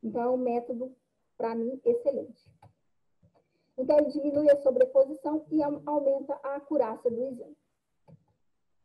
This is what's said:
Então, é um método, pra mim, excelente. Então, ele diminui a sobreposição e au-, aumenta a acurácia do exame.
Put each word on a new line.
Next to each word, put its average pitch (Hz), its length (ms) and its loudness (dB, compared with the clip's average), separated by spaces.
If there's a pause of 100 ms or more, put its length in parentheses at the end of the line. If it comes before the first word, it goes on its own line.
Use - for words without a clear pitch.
Então, 226 180 -4
é 240 60 0
um 254 80 2
método, 240 580 -4 (420)
pra 233 180 -4
mim, 240 300 -4
excelente. - 640 -2 (1300)
Então, 277 220 4
ele 294 120 2
diminui 294 400 0
a 285 120 6
sobreposição - 880 2
e 311 140 2
au-, 285 200 -4
aumenta 277 600 0
a 277 120 -4
acurácia 247 540 -2
do 226 140 -4
exame. 269 320 -12 (1300)